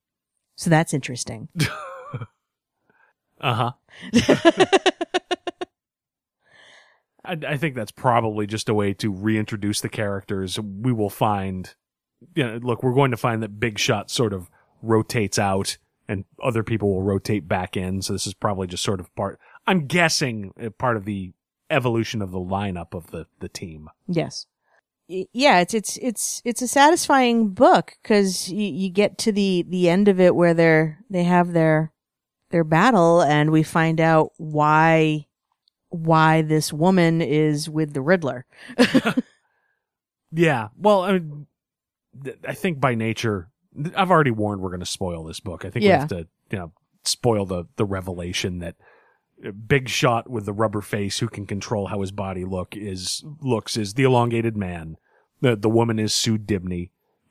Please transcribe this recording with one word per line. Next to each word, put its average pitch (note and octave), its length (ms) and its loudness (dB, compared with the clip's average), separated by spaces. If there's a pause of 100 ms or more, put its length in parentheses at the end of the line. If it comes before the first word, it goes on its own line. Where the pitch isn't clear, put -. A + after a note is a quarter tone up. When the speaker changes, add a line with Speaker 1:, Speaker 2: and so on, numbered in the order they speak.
(560)
Speaker 1:
So - 160 -2
that's D#3+ 240 2
interesting. A#2+ 580 -10
Speaker 2:
<laughs> F3 60 -6 (1800)
Uh-huh. A#2+ 340 -2 (400)
Speaker 1:
<laughs> - 0 - (3000)
Speaker 2:
I, F3 120 -6 (100)
I D3 100 -2
think C3 180 -2
that's A2 160 -6
probably A2+ 560 0
just G#2+ 220 -4
a A2 40 2
way G2+ 220 2
to A2 160 -2
reintroduce G#2 680 -2
the A2+ 80 -6
characters. G2 680 -6
We G#2+ 340 -4
will G#2+ 160 0
find, F#2+ 640 -4 (640)
you D3 100 0
know, A2+ 160 -8
look, A#2+ 220 -2
we're B2+ 100 0
going C3+ 180 4
to A#2 60 -4
find A2+ 260 -2
that G#2 160 -10
Big G#2+ 180 -2
Shot G#2 320 -2
sort A2 240 -2
of F2+ 160 -10 (320)
rotates A2 560 0
out G2 400 -2 (300)
and G2 160 -6 (180)
other A2+ 220 -2
people G2+ 300 -2
will F#2 100 -2
rotate G2 440 -2
back F#2 280 -4
in. F#2+ 260 -4
So G2+ 120 -6
this F#2+ 140 -6
is G2+ 60 -8
probably F#2+ 340 -4
just F2 160 -10
sort G2 160 -4
of - 160 -16
part, G2 240 -8 (260)
I'm F3+ 220 0
guessing, C3 720 -2
uh, A2+ 80 -8
part A#2+ 260 -2
of G2 100 -6
the G2 280 -8 (360)
evolution A#2 520 -2
of F#2+ 100 -8
the F#2 80 -6
lineup F#2 540 -6
of E2+ 180 -12
the, D#2+ 160 -12 (120)
the F2+ 100 -12
team. D#2 400 -14 (180)
Speaker 1:
Yes. D#3 380 -6 (640)
Y-, F#3 240 -8
yeah, B3+ 260 4
it's, F3+ 140 0
it's, G#3+ 240 -4
it's, - 480 -6
it's A#3+ 160 -4
a B3 60 -4
satisfying C4 840 4
book A3+ 540 4
'cause G3+ 460 2
y-, F3 80 -8
you F#3+ 320 -2
get G3 300 0
to A3+ 140 0
the, F#3+ 340 2
the F3+ 220 2
end G3 180 4
of F#3+ 140 2
it F3+ 120 8
where E3+ 200 4
they're, D#3+ 460 4 (100)
they F3+ 160 -2
have F3 260 4
their, D#3+ 400 2 (600)
their E3+ 120 2
battle E3+ 580 6
and D3+ 300 4
we D#3 120 6
find D#3+ 360 0
out D#3+ 380 4
why, D#3 880 2 (640)
why D#3+ 520 4
this D#3 300 0
woman E3 500 4
is D3+ 480 0
with D3+ 240 -4
the C#3+ 80 -4
Riddler. C3+ 440 -2 (320)
<laughs> A#3+ 80 6 (1500)
Speaker 2:
Yeah. D3 460 0
Well, G3 260 4
I G3 100 -2
mean, D3+ 340 -6 (760)
th-, C3 140 -12 (100)
I C3 60 -6
think D#3 260 -4
by B2+ 160 2
nature, A2 540 -2 (320)
th-, F3 160 -8
I've F#3 140 2
already D3+ 200 6
warned G#2 300 -4
we're F#2 100 -6
gonna F2+ 140 -8
spoil F2 380 -6
this - 160 -12
book. E2+ 260 -12
I F2+ 40 -10
think A#2+ 140 -2
we G3+ 60 6
Speaker 1:
Yeah. D#3+ 100 6
Speaker 2:
have D3+ 100 -4
to, E2+ 180 -8 (240)
you G#2+ 60 -6
know, E2+ 140 -12 (340)
spoil G#2+ 400 0
the, F2+ 200 -6 (120)
the A2+ 80 0
revelation F2+ 760 -6
that, E2+ 160 -12 (720)
uh, A2 60 -10
Big A#2+ 360 -2
Shot A#2 420 0
with A2 160 -6
the G#2 80 -4
rubber G#2 280 -2
face G2+ 380 -6
who A#2+ 100 -2
can G#2 160 -12
control G2+ 420 -6
how G#2 140 -6
his F#2+ 100 -6
body F#2+ 320 -8
look F#2 320 -8
is, F#2+ 480 -8 (180)
looks B2 360 -2
is G#2 160 -4
the C3 100 2
elongated A#2 540 2
man. F2 400 -8 (440)
The, B2 140 4
the G#2 140 0
woman A#2 300 2
is G#2+ 140 -2
Sue A2+ 240 0
Dibney. F#2 520 -6 (420)